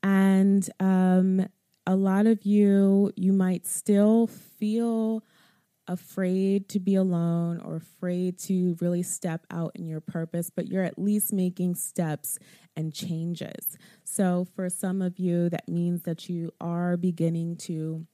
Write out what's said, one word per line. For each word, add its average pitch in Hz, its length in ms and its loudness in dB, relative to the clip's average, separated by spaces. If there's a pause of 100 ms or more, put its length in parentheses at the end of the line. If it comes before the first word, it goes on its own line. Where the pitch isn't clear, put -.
And, 196 640 4 (120)
um, 185 640 4 (400)
a 185 80 2
lot 196 320 2
of 226 180 2
you, 196 720 4
you 185 180 2
might 185 320 0
still 214 600 4
feel 220 960 -4 (680)
afraid 190 800 -2
to 208 100 -4
be 196 160 0
alone 170 640 0
or - 160 -10
afraid 180 640 -6
to 180 420 0
really 175 220 0
step 170 480 -6
out 170 240 -6
in 165 140 -10
your 156 120 -8
purpose, 170 480 -6
but - 200 -8
you're 185 160 -2
at - 160 -6
least 208 320 0
making 180 420 -2
steps - 640 -6 (380)
and 156 180 -6
changes. - 840 -6 (280)
So 180 500 0
for 185 160 -6
some 190 320 -4
of 180 160 -4
you, 175 300 0
that - 200 -6
means 170 340 -2
that - 260 -8
you 170 320 -6
are 175 360 -2
beginning 165 600 -2
to 160 580 -8